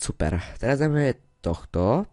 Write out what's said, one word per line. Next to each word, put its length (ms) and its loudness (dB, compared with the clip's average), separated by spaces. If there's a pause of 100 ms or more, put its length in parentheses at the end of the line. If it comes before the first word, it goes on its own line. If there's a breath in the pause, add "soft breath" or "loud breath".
super. 400 -2 (180 loud breath)
Teraz 240 0
dáme 580 0
tohto. 720 0